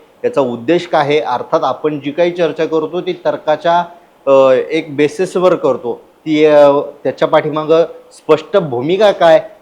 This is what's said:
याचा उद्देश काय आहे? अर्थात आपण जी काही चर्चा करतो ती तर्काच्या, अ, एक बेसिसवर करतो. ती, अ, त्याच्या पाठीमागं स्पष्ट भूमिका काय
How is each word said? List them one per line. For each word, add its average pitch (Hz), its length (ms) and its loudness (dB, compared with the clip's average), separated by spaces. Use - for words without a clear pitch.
याचा 123 180 -2
उद्देश 123 460 -2
काय 160 140 0
आहे? 147 180 0
अर्थात 123 440 -4
आपण 151 360 -4
जी 139 120 -8
काही 175 200 -2
चर्चा 165 340 -4
करतो 160 360 -4
ती 175 240 -8
तर्काच्या, 170 600 -2
अ, 135 260 4
एक 151 420 -4
बेसिसवर 175 600 0
करतो. 120 460 -4
ती, 151 200 2
अ, 147 260 6
त्याच्या 139 240 -2
पाठीमागं 156 560 0
स्पष्ट - 460 -2
भूमिका 170 540 0
काय 165 380 2